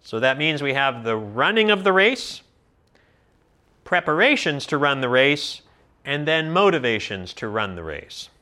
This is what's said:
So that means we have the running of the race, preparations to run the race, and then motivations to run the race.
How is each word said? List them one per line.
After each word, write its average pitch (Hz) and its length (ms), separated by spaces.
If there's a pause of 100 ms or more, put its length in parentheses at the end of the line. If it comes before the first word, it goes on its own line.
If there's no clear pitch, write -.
So 113 120
that 131 180
means 151 240
we 139 140
have 135 280
the 113 140
running 151 540
of 196 120
the 196 80
race, 202 520 (1400)
preparations 170 840
to 151 100
run 139 240
the 127 80
race, 139 540 (420)
and 143 220
then 160 240
motivations 123 800
to - 140
run 104 260
the 85 100
race. - 460 (120)